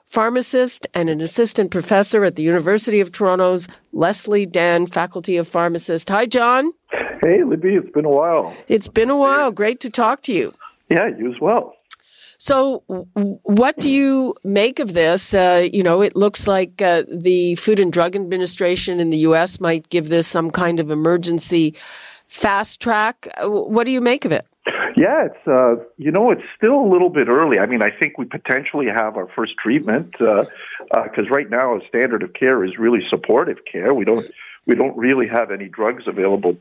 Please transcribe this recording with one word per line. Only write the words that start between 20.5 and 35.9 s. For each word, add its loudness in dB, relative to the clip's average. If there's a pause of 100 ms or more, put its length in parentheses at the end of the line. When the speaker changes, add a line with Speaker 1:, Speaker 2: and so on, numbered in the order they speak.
Speaker 1:
kind -2
of -4
emergency 0 (520)
fast -2
track. -2 (100)
Uh, -4
w-, -2
what 2
do -2
you 0
make 0
of 0
it? -2 (500)
Speaker 2:
Yeah, 4
it's, -8
uh, 4 (140)
you -2
know, 2
it's 0 (140)
still 2
a 2
little 4
bit 2
early. 4
I 2
mean, 0
I 2
think -4
we -6
potentially -4
have -2
our -6
first -4
treatment, 0
uh, 4 (500)
uh, 0
'cause -4
right -2
now, -2
standard -2
of -10
care 2
is -4
really 2
supportive 0 (120)
care. 0
We 0
don't, 0 (380)
we 4
don't 0
really 2
have -2
any -8
drugs -4